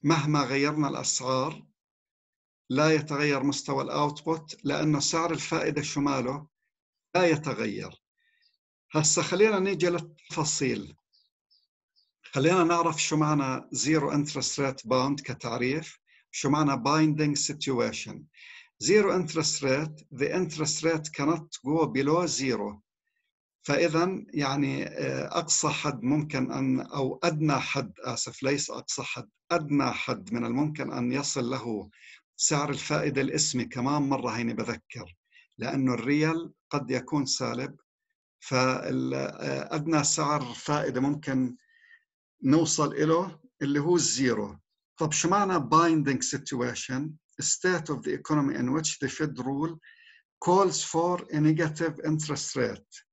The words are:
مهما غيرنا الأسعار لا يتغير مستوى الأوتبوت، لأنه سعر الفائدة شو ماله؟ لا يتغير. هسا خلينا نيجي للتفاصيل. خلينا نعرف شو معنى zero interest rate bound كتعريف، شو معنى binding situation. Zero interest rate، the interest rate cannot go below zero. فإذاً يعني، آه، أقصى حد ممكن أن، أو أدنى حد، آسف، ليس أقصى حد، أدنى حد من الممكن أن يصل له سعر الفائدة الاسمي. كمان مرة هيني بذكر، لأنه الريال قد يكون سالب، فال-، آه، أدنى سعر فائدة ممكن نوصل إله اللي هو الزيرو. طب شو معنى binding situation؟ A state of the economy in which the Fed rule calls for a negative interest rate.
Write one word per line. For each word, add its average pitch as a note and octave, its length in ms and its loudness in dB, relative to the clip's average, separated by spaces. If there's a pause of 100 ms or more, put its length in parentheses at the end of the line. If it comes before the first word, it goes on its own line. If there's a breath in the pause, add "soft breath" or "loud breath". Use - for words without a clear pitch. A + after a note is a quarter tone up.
مهما D3 400 4
غيرنا C#3 460 0
الأسعار C3 760 -2 (1040)
لا D3+ 240 4
يتغير D3 500 0
مستوى C#3 400 -2
الأوتبوت، D3 800 -2
لأنه D3+ 360 2
سعر E3 320 0
الفائدة D#3 500 -2
شو - 200 -4
ماله؟ C#3 460 -2 (680)
لا F3+ 100 6
يتغير. A2+ 760 -2 (880)
هسا D#3 300 2
خلينا G3+ 380 4
نيجي F#3 300 2
للتفاصيل. D3+ 1040 -4 (1300)
خلينا E3+ 400 4
نعرف E3 400 2
شو D#3+ 140 0
معنى D3 580 0
zero C#3+ 360 2
interest D3 480 -2
rate C3+ 280 -2
bound C3 340 0
كتعريف، B2+ 800 -4 (320 soft breath)
شو - 180 -2
معنى C#3+ 340 2
binding D3+ 520 4
situation. A#2 800 -2 (680 loud breath)
Zero G3 280 6
interest D#3+ 500 0
rate، C#3+ 500 -2
the C#3 220 -2
interest D#3+ 500 -2
rate D#3 340 0
cannot D#3+ 300 0 (180)
go D#3 200 2
below C#3+ 400 2
zero. A2+ 560 -2 (840)
فإذاً E3+ 640 0
يعني، C#3 600 -2
آه، C3+ 520 -4
أقصى D#3 300 0
حد C#3 340 -4
ممكن C3+ 480 0
أن، C3+ 280 0
أو C#3 440 -4
أدنى D3+ 360 2
حد، A2+ 400 -4
آسف، - 440 -6
ليس C#3 260 0
أقصى - 340 -8
حد، A#2 260 -10 (220)
أدنى C#3+ 400 2
حد G#2 420 -4
من A#2 120 -2
الممكن C#3 480 -2
أن B2 180 -2
يصل C3 380 -2
له A2+ 400 -6 (460 loud breath)
سعر D3 340 0
الفائدة C#3 520 0
الاسمي. C3 440 0
كمان C3 360 -2
مرة C3 280 0
هيني A#2 240 -4
بذكر، G#2+ 640 -8 (400 soft breath)
لأنه C3 360 0
الريال D3+ 600 0 (160)
قد C3+ 220 -2
يكون C3 340 -2
سالب، B2+ 500 -4 (640)
فال-، C3 760 0
آه، C3+ 600 -6
أدنى D#3 280 2
سعر C#3+ 500 0
فائدة D3 480 -2
ممكن C3+ 540 -2 (880 soft breath)
نوصل D3+ 500 4
إله E3 460 2 (220)
اللي C#3+ 180 2
هو E3+ 160 4
الزيرو. A#2 640 0 (380)
طب D#3 140 0
شو E3+ 180 0
معنى F#3+ 300 4
binding D3+ 640 4
situation؟ C3 880 -4 (320)
A - 20 -6
state F3 460 0
of C#3 140 -4
the D3 100 -4
economy C#3+ 420 0
in B2+ 180 0
which D#3 260 -2
the C3 100 -2
Fed D3+ 300 -4
rule C#3 400 -4 (680 loud breath)
calls F#3 380 4
for F3 340 0 (140)
a D3+ 80 -2
negative D#3 640 2
interest D#3 500 -2
rate. A2+ 580 -4